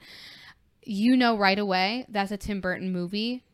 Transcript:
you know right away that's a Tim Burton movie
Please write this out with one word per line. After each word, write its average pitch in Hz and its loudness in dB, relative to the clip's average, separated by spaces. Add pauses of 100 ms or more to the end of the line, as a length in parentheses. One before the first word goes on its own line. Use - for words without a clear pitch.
(880)
you 233 2
know 240 4
right 196 4
away 208 0
that's 196 -2
a 208 -4
Tim 202 -6
Burton 185 -4
movie 208 -4 (100)